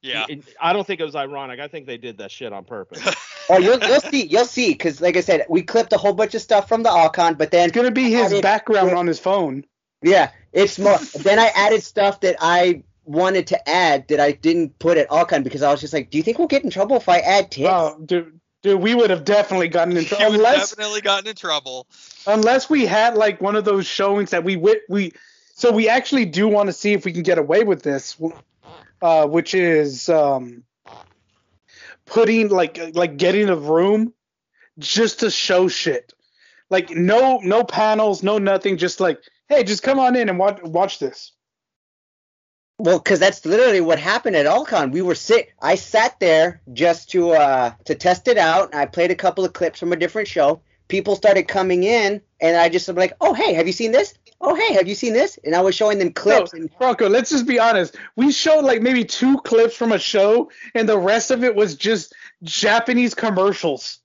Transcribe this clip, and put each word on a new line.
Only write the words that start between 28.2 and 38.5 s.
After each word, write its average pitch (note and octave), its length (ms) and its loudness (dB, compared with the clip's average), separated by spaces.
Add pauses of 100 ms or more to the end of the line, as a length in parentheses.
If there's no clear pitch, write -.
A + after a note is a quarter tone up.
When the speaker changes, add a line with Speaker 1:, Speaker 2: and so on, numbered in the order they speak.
Speaker 4:
Uh, D#3+ 260 4
which E3 260 -2
is, D#3 560 0
um, C3 540 0 (1400)
putting, A3+ 440 2
like, F3 300 0 (160)
like, E3+ 220 -2
getting F#3+ 320 2
a F3+ 60 2
room F3+ 580 0 (640)
just G#3 420 -2
to A#3 100 0
show F#3 360 0
shit. D3+ 460 -6 (560)
Like, F#3+ 220 -2
no, A3+ 520 2
no G#3 200 2
panels, G#3+ 600 0
no G#3 140 0
nothing, G3 400 -2